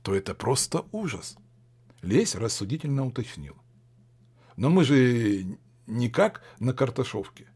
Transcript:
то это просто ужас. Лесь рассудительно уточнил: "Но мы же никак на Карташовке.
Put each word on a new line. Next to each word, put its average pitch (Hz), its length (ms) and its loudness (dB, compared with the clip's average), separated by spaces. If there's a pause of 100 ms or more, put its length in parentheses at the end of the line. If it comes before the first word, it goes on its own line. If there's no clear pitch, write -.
то 95 140 -2
это 95 180 -4
просто - 580 -2
ужас. 165 460 -8 (640)
Лесь 113 340 2
рассудительно 131 720 -4
уточнил: 123 500 -8 (1000)
"Но 120 140 2
мы 180 140 6
же 117 720 4 (300)
никак 120 540 0 (180)
на 127 140 -2
Карташовке. - 840 -4